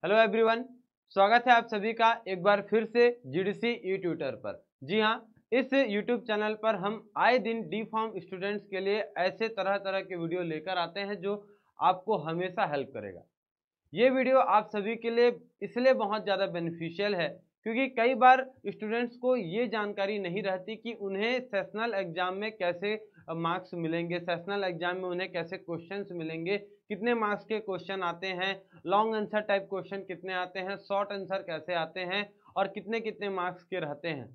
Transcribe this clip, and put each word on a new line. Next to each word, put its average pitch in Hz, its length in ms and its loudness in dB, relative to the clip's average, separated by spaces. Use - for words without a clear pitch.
Hello 190 140 4
everyone, 226 440 4
स्वागत 226 320 6
है 247 60 10
आप 233 140 6
सभी 214 260 0
का 226 160 4
एक 185 160 -4
बार 202 260 6
फिर 220 160 4
से 240 240 6
जीडीसी 180 460 -2
ई 190 120 0
ट्यूटर 156 380 -4
पर। 104 280 -10
जी 180 160 0
हाँ, 220 340 0
इस 262 220 2
YouTube 214 300 0
चैनल 214 320 -2
पर 214 220 0
हम 202 260 -4
आए 226 220 6
दिन 226 300 -2
डी 214 160 -4
फॉर्म 220 340 -4
students 196 480 -8
के 190 120 -6
लिए 202 220 0
ऐसे 185 320 0
तरह-तरह 196 520 -2
के 180 140 -10
video 175 280 -4
लेकर 170 340 -4
आते 170 220 -2
हैं 202 220 -6
जो 202 140 -2
आपको 185 400 2
हमेशा 180 460 -2
help 143 280 -4
करेगा। 101 320 -12
ये 226 160 4
video 262 280 4
आप 214 320 4
सभी 214 260 -4
के 226 140 -4
लिए 240 280 4
इसलिए 247 340 2
बहुत 214 280 -2
ज़्यादा 196 260 0
beneficial 170 680 -2
है 165 140 0
क्योंकि 233 260 0
कई 247 240 4
बार 254 340 8
students 226 500 -4
को 254 180 2
ये 214 320 0
जानकारी 202 520 -2
नहीं 190 240 -4
रहती 190 320 -4
कि 226 260 -10
उन्हें 202 400 -2
sessional 208 540 -4
exam 180 400 -2
में 214 160 -4
कैसे, 185 420 -2
अ, 165 60 -4
marks 170 400 -2
मिलेंगे, 170 440 -2
sessional 175 440 -4
एग्जाम 180 340 -2
में 185 60 -6
उन्हें 180 280 -4
कैसे 175 260 -6
questions 180 540 -8
मिलेंगे, 165 460 -4
कितने 208 580 -4
marks 208 300 -2
के 214 140 -2
question 190 440 -6
आते 175 240 -4
हैं, 185 340 -2
long 214 300 2
answer 214 260 0
type 196 280 0
question 190 340 -6
कितने 185 300 -8
आते 180 260 -4
हैं, 190 180 -6
short 196 340 -2
answer 190 300 -4
कैसे 165 320 -6
आते 165 320 -2
हैं 196 180 -2
और 196 100 2
कितने-कितने 202 640 -6
marks 180 320 -4
के 185 160 -6
रहते 147 300 -6
हैं। 135 260 -6